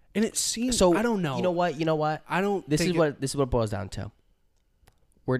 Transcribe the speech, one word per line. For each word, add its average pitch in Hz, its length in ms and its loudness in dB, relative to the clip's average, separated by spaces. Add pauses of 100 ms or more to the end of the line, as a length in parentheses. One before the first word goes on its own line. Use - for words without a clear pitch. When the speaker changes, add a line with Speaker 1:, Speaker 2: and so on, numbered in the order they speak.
(160)
Speaker 1:
And 214 100 2
it - 100 -6
seems, 240 420 -2
Speaker 2:
So, 180 180 6
Speaker 1:
I 202 60 0
don't 226 200 0
know. 143 160 -2
Speaker 2:
you 185 60 -2
know 180 80 2
what? 170 280 0
You 175 60 0
know 160 100 2
what? 151 320 -2
Speaker 1:
I 165 140 0
don't 202 280 -2
Speaker 2:
This 151 100 2
Speaker 1:
think 185 120 0
Speaker 2:
is 170 40 0
Speaker 1:
it 165 40 2
Speaker 2:
what, 147 220 2
this 135 100 -4
is - 60 -8
what 139 60 2
it 127 80 -2
boils 113 200 0
down 98 180 -6
to. 107 220 -8 (1120)
We're, 127 140 0